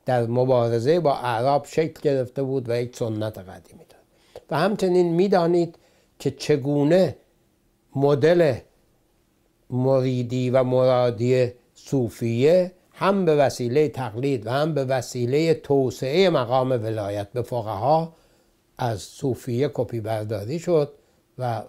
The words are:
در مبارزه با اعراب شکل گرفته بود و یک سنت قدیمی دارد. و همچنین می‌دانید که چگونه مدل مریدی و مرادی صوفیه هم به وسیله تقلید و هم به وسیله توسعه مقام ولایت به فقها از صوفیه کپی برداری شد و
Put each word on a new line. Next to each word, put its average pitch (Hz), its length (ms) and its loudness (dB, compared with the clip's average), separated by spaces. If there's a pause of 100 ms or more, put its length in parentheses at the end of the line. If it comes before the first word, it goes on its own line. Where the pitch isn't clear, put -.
در 123 200 2
مبارزه 123 760 2
با 143 140 2
اعراب 123 520 0
شکل 160 360 -4
گرفته 139 400 -2
بود 131 260 -4
و 120 120 -2
یک 123 160 -8
سنت 110 420 -6
قدیمی 92 500 -20
دارد. - 140 -20 (480)
و 165 60 -4
همچنین 180 560 0
می‌دانید 175 680 2 (400)
که 139 120 -4
چگونه 147 840 0 (800)
مدل 143 580 4 (1160)
مریدی 127 800 0
و 131 120 4
مرادی 127 880 2 (220)
صوفیه 131 1000 0 (200)
هم 190 320 0
به 156 120 2
وسیله 131 520 2
تقلید 123 580 -4
و 110 40 -4
هم 151 240 -2
به 139 100 -2
وسیله 131 680 0
توسعه 139 760 0
مقام 131 400 0
ولایت 107 600 -4
به 123 100 -4
فقها 120 720 -2 (640)
از 113 220 -4
صوفیه 131 720 -4
کپی 117 260 -4
برداری 107 580 -6
شد 160 340 0 (460)
و 120 300 -4